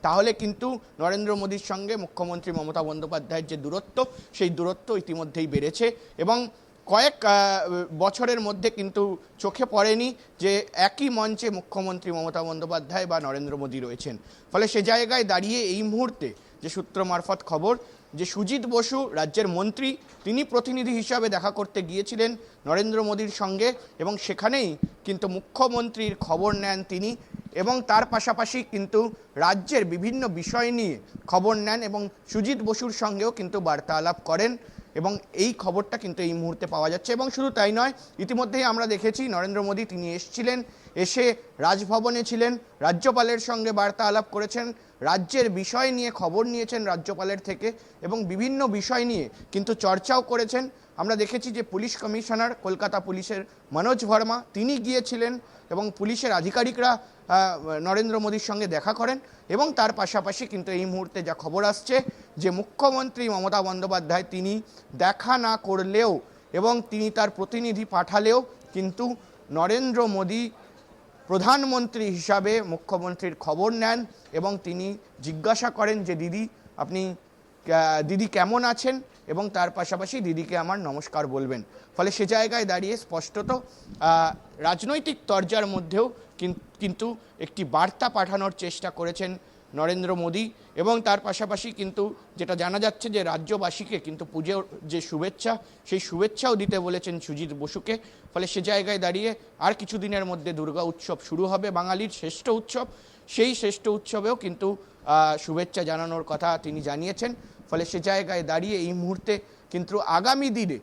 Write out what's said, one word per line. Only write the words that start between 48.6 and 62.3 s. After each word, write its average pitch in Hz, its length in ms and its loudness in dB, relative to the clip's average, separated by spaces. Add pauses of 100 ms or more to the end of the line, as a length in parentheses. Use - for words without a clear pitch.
বিষয় 233 380 0
নিয়ে 196 240 -2 (240)
কিন্তু 202 220 0
চর্চাও 208 480 4
করেছেন। 240 420 0 (320)
আমরা 202 200 0
দেখেছি 214 340 0
যে 226 120 -4
পুলিশ 220 340 -4
কমিশনার 226 580 -2
কলকাতা 190 460 -2
পুলিশের 190 400 -6 (320)
মনোজ 214 320 2
ভার্মা, 220 380 2 (100)
তিনি 240 240 2
গিয়েছিলেন, 240 560 0 (380)
এবং 185 140 -2 (140)
পুলিশের 226 340 0
আধিকারিকরা, 240 580 2
আহ, 175 960 0
নরেন্দ্র 220 340 2
মোদীর 214 280 -2
সঙ্গে 208 180 -2
দেখা 175 260 0
করেন। 233 260 0 (300)
এবং 277 240 2
তার 220 200 4
পাশাপাশি 196 540 -2
কিন্তু 190 260 -6
এই 180 120 0
মুহূর্তে 185 380 -4
যা 165 120 -4
খবর 165 300 -2
আসছে 208 320 2 (400)